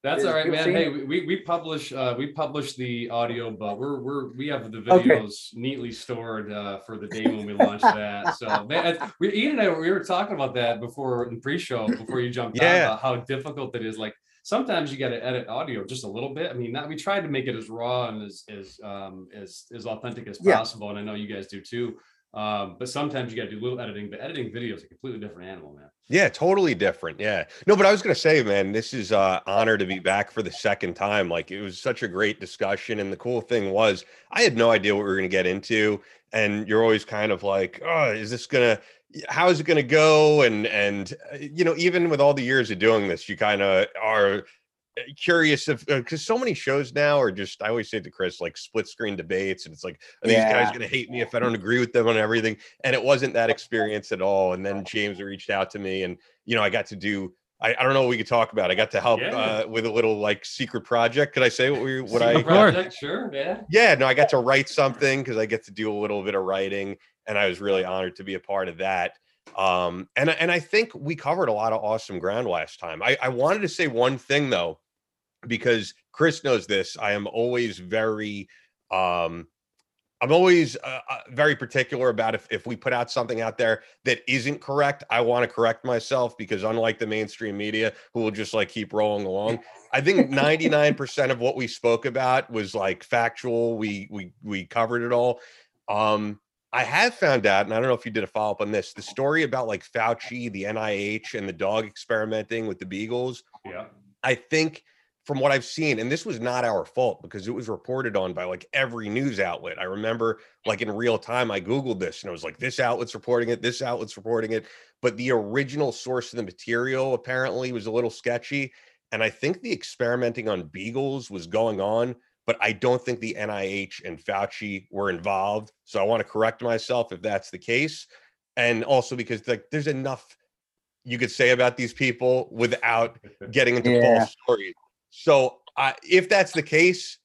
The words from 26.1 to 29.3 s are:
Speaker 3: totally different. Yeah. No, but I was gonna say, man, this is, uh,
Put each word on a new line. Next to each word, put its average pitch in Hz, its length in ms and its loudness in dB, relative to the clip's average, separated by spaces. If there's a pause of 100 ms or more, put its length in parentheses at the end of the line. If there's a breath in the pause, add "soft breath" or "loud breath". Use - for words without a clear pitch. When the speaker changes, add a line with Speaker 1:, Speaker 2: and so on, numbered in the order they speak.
Speaker 3:
totally 180 460 2
different. 87 440 -2
Yeah. 101 280 -2 (200 loud breath)
No, 208 80 8
but 196 120 6
I 196 60 10
was 196 100 2
gonna 185 120 0
say, 156 280 4
man, 101 300 2
this 110 200 -4
is, 101 180 -6
uh, 95 360 4